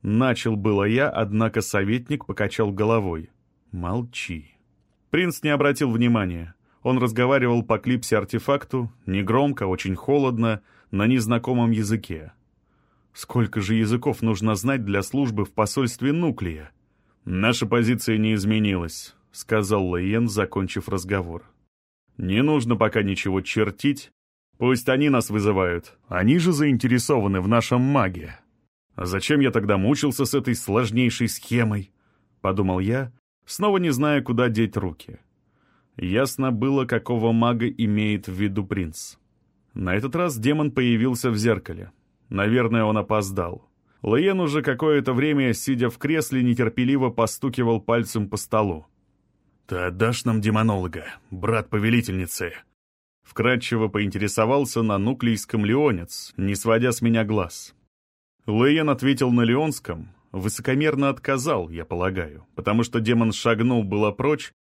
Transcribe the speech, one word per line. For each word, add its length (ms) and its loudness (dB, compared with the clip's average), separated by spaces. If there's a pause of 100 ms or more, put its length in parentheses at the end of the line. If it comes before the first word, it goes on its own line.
Начал 560 0
было 260 2
я, 260 2
однако 520 0
советник 640 -2
покачал 480 -2
головой. 580 0 (400)
"Молчи". 800 -8 (640)
Принц 280 -2
не 60 0
обратил 420 2
внимания. 640 0 (280)
Он 140 0
разговаривал 640 2
по 140 0
клипсе-артефакту, 1120 -2 (140)
негромко, 600 0
очень 300 -2
холодно, 640 0 (300)
на 160 2
незнакомом 640 2
языке. 600 -4 (800)
"Сколько 480 -2
же 140 0
языков 460 0
нужно 340 0
знать 280 -2
для 180 0
службы 440 -2
в 80 -16
посольстве 580 0
Нуклея?" 600 -4 (520)
"Наша 420 0
позиция 520 0
не 160 2
изменилась", — 840 -2 (160)
сказал 560 0
Лэйен, 400 0
закончив 600 -2
разговор. 560 -4 (720)
"Не 260 2
нужно 320 2
пока 260 2
ничего 400 -2
чертить. 680 -2 (460)
Пусть 320 0
они 200 4
нас 200 2
вызывают. 680 0 (100)
Они 320 4
же 120 2
заинтересованы 920 2
в 60 -2
нашем 340 2
маге". 560 -2 (580)
"А 100 -8
зачем 360 0
я 100 4
тогда 260 2
мучился 480 2
с 80 -4
этой 220 0
сложнейшей 720 0
схемой?" — 640 -2 (500)
подумал 380 0
я, 320 -2 (340)
снова 320 0
не 120 2
зная, 320 2
куда 260 2
деть 300 0
руки. 420 -8 (760)
Ясно 540 -2
было, 340 0
какого 480 0
мага 340 2
имеет 600 0
в 60 -8
виду 320 -2
принц. 500 -6 (580)
На 220 -2
этот 200 -2
раз 220 -2
демон 340 0
появился 580 2
в 80 0
зеркале. 540 -2 (380)
Наверное, 560 2
он 120 2
опоздал. 720 -4 (320)
Лэйен 380 2
уже 220 0
какое-то 520 2
время, 400 2
сидя 360 0
в 80 -16
кресле, 460 0
нетерпеливо 680 2
постукивал 720 0
пальцем 480 -2
по 80 -8
столу. 480 -2 (840)
"Ты 100 -6
отдашь 460 -2
нам 160 0
демонолога, 680 0 (260)
брат 380 -2
повелительницы?" 840 -2 (720)
Вкратчиво 640 0
поинтересовался 960 0
на 160 0
нуклейском 640 -2
леонец, 720 -2
не 160 -2
сводя 380 2
с 100 -4
меня 240 2
глаз. 480 -4 (720)
Лэйен 440 2
ответил 420 2
на 100 4
леонском, 720 -2 (180)
высокомерно 800 -2
отказал, 600 -2
я 160 -10
полагаю, 680 -4
потому 300 0
что 160 -2
демон 320 2
шагнул 520 2
было 280 0
прочь 400 -2 (120)